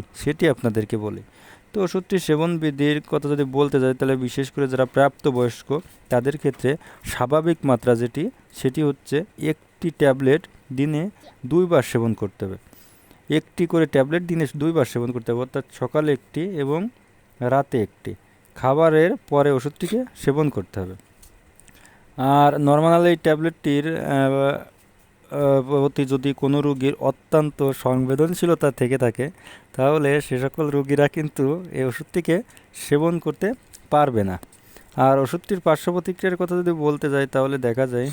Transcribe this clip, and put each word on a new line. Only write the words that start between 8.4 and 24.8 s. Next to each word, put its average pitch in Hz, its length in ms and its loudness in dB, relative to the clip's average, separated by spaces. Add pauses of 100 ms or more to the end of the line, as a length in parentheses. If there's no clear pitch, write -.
সেটি 135 240 -2
হচ্ছে 143 340 -2 (220)
একটি - 520 -6
ট্যাবলেট 135 520 2 (300)
দিনে 147 300 -2 (440)
দুইবার 170 360 2
সেবন 117 320 0
করতে - 300 -8
হবে। 95 120 -10 (840)
একটি - 280 -4
করে 165 200 2
ট্যাবলেট 143 360 0
দিনে 170 220 -2 (180)
দুইবার 156 300 2
সেবন 120 200 -4
করতে 117 180 -8
হবে, 117 100 -2
অর্থাৎ 131 240 -6 (160)
সকালে 151 320 -2
একটি - 300 -6 (220)
এবং 147 160 -2 (600)
রাতে 135 360 0 (100)
একটি, - 260 -14 (440)
খাবারের 156 540 4 (180)
পরে 143 240 4
ওষুধটিকে 147 460 -2 (240)
সেবন 147 260 2
করতে - 320 -6
হবে। 92 140 -8 (1200)
আর 139 400 4
নরমানাল 156 480 4
এই 170 100 4
ট্যাবলেটটির, 156 720 0
আহ, 160 120 -6 (1300)